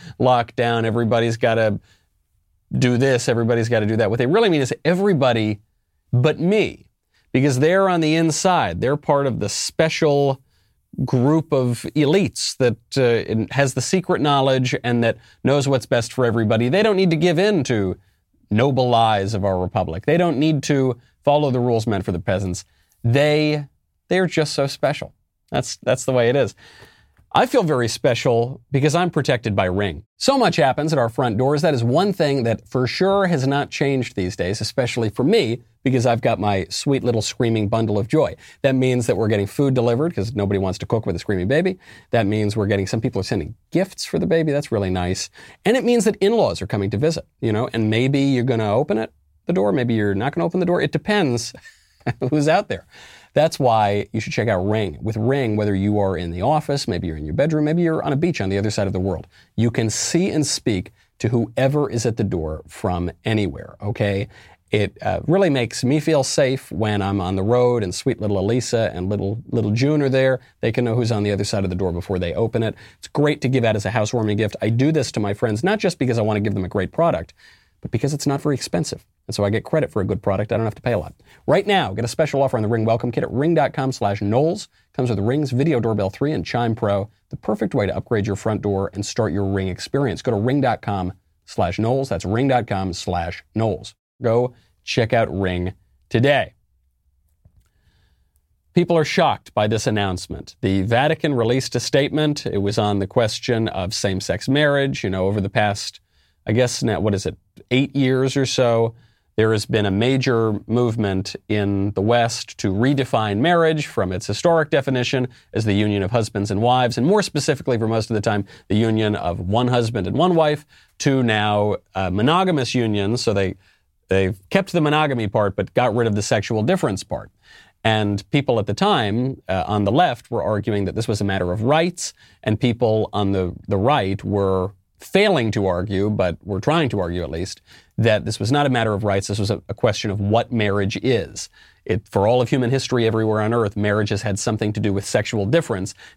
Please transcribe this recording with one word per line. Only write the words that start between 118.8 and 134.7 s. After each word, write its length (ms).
of 280
one 260
husband 400
and 80
one 200
wife, 300
to 220
now, 540
uh, 140
monogamous 640
unions. 480
So 120
they, 220
they've 320
kept 200
the 80
monogamy 480
part, 300
but 160
got 200
rid 140
of 80
the 60
sexual 420
difference 400
part. 260
And 480
people 260
at 100
the 60
time, 760
uh, 180
on 160
the 80
left 400
were 120
arguing 420
that 100
this 140
was 100
a 60
matter 260
of 120
rights, 500
and 160
people 540
on 220
the, 200
the 80
right 480
were 480